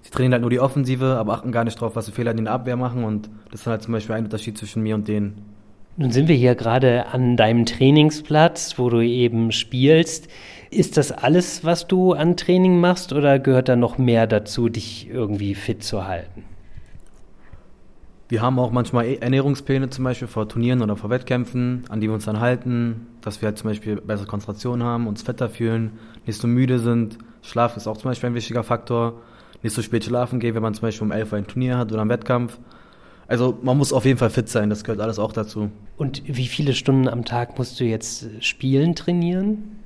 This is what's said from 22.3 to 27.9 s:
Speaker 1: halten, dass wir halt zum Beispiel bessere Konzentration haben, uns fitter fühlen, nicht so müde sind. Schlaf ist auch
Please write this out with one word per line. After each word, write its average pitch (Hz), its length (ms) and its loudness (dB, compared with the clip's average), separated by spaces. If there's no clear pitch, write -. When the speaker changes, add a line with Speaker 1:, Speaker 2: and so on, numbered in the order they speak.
Speaker 1:
halten, 120 680 -2
dass - 220 -8
wir 107 60 0
halt 107 100 -6
zum 113 100 -4
Beispiel 104 280 -4
bessere 101 280 -6
Konzentration 107 560 -6
haben, 120 240 -2
uns 107 160 -6
fitter 123 260 -4
fühlen, 113 440 -2
nicht 107 160 -8
so 120 60 -2
müde 127 320 2
sind. 117 400 0
Schlaf 117 340 -2
ist 107 80 -12
auch 107 120 -6